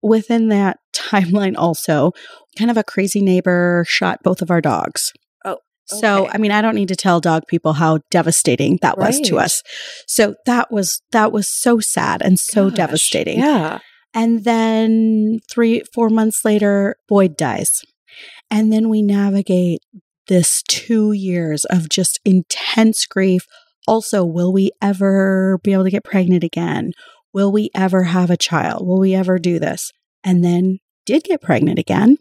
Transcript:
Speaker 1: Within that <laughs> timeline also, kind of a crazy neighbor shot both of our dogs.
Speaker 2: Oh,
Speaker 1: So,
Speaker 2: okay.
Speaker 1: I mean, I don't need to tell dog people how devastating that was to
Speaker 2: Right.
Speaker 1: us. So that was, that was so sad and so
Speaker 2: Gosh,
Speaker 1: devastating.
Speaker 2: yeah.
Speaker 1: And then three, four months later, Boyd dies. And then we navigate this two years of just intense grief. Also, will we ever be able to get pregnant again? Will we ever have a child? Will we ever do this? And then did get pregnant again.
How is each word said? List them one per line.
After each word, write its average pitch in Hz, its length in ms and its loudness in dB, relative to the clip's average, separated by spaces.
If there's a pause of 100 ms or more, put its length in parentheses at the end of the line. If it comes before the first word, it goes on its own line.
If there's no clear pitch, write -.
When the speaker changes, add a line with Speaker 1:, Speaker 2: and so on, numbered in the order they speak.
Speaker 1:
Within 220 460 0
that 202 380 0
<laughs> - 80 -20
timeline 196 640 -2
also, 160 560 0 (460)
kind 233 120 0
of 226 60 0
a 214 80 0
crazy 196 380 -2
neighbor 175 680 2
shot - 340 -4
both 185 200 -2
of 170 80 -6
our 170 100 2
dogs. - 520 -4 (320)
Speaker 2:
Oh, 190 140 -8 (280)
Speaker 1:
So, 208 380 0
Speaker 2:
okay. - 100 -6
Speaker 1:
I 202 40 -2
mean, 208 140 0
I 214 80 2
don't 220 140 0
need 202 140 -2
to 185 80 -2
tell 175 240 2
dog 160 280 0
people 160 260 0
how 160 260 2 (100)
devastating 165 720 0
that - 160 0
was 254 220 0
to 208 160 -2
Speaker 2:
Right. - 100 2
Speaker 1:
us. - 160 -4 (440)
So 208 280 0 (120)
that 240 240 0
was, 202 320 -4 (100)
that 214 200 2
was 208 160 -2
so 240 320 0
sad - 420 -4
and 185 160 4
so 196 300 0
Speaker 2:
Gosh, 220 80 -2
Speaker 1:
devastating. - 600 -2
Speaker 2:
yeah. 240 400 0 (360)
Speaker 1:
And 226 300 0
then 220 920 2 (120)
three, 233 320 0 (120)
four 233 160 0
months 220 340 0
later, 202 520 2 (120)
Boyd 190 280 2
dies. - 440 -4 (680)
And 220 200 2
then 220 200 2
we 214 100 2
navigate 196 800 0 (480)
this - 400 2
two 214 440 0
years 175 520 -2
of 165 240 0
just - 360 -2
intense - 840 0
grief. 185 400 0 (420)
Also, 220 360 0
will 175 280 -2
we 196 180 2 (120)
ever 190 840 0
be 202 80 2
able 190 120 2
to 185 60 2
get 202 140 -4
pregnant 180 400 2
again? 170 480 -4 (400)
Will 196 180 0
we 208 240 0
ever 190 300 0
have 180 260 0
a 175 60 2
child? - 500 -2
Will 185 140 0
we 190 140 2
ever 185 240 0
do 170 200 -2
this? 151 320 -6 (320)
And 180 220 2
then 185 340 0 (280)
did 294 180 0
get 349 160 -2
pregnant - 380 0
again. 240 420 2